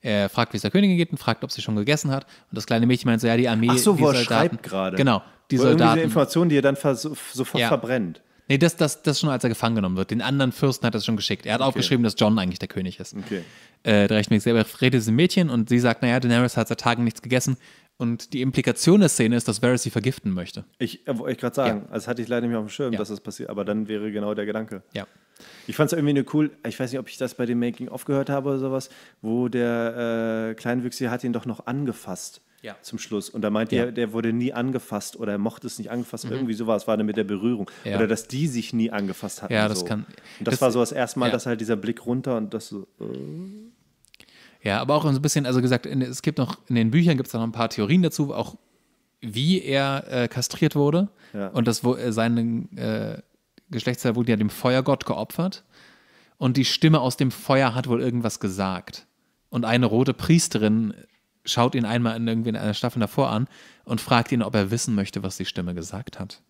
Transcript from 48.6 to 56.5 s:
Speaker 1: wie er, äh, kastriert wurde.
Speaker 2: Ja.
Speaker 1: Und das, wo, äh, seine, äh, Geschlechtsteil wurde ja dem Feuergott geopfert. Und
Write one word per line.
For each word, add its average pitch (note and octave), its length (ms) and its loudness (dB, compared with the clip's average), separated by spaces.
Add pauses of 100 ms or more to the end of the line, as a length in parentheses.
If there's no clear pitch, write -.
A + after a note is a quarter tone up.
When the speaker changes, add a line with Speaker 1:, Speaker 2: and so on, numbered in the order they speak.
Speaker 1:
wie C3 400 0
er, C#3 480 0
äh, B2 200 0
kastriert - 480 -2
wurde. D3+ 320 2 (240)
Speaker 2:
Ja. G3+ 160 -6
Speaker 1:
Und A#2+ 180 0
das, A#2 160 0
wo, B2 140 2
äh, A#2+ 160 -4
seine, A#2 280 2 (360)
äh, G#2+ 460 -6 (500)
Geschlechtsteil A#2+ 420 -2
wurde A#2 160 0
ja A2+ 60 4
dem G#2 140 2
Feuergott C3 560 0
geopfert. - 580 -4 (760)
Und B2+ 180 2